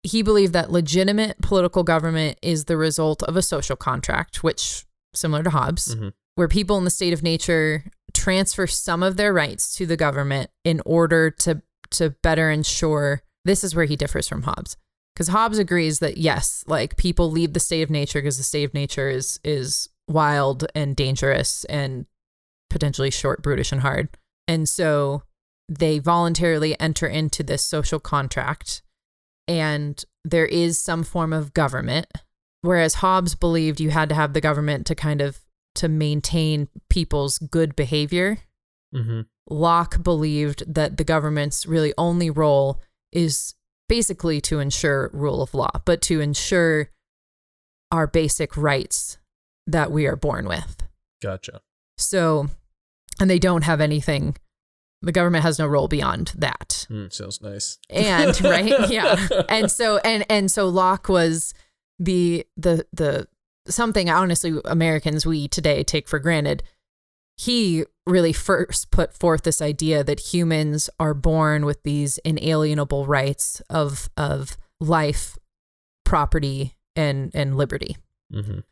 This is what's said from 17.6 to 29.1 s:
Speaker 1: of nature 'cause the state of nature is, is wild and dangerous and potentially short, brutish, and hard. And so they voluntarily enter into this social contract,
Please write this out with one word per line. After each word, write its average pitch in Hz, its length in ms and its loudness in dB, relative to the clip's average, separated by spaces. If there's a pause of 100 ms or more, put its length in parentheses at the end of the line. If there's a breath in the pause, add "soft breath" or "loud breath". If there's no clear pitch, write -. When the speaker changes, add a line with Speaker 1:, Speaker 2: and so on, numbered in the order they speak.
Speaker 1:
of 151 80 -2
nature 147 320 -2
'cause 139 160 -2
the 135 60 -6
state 147 220 -2
of - 100 -8
nature 139 340 -2
is, 131 340 -4
is 139 460 -4 (180)
wild 147 680 2
and 139 200 -2
dangerous 135 680 0
and 131 400 -6 (640)
potentially 139 400 0
short, - 320 -2
brutish, 135 300 -2
and 135 100 -2
hard. 139 280 -2 (380)
And 160 220 0
so 147 540 0 (440)
they 156 300 0
voluntarily 165 840 2
enter 160 280 -2
into 156 340 -2
this 139 240 -2
social 151 340 -2
contract, 139 840 -6 (640)